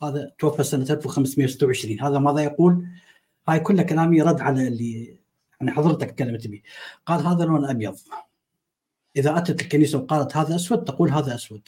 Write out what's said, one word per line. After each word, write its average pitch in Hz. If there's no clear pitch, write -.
هذا 143
توفى 147
سنة 131
ألف 151
وخمسمية 135
وستة 131
وعشرين. 110
هذا 143
ماذا 143
يقول؟ 175
هاي 160
كلها 180
كلامي 165
رد 156
على 131
اللي، 117
يعني، 127
حضرتك 151
تكلمت 117
به. 104
قال: 160
"هذا 170
لون 156
أبيض. 110
إذا 143
أتت 170
الكنيسة 147
وقالت: 147
'هذا 156
أسود'، 180
تقول: -
'هذا 135
أسود.'" -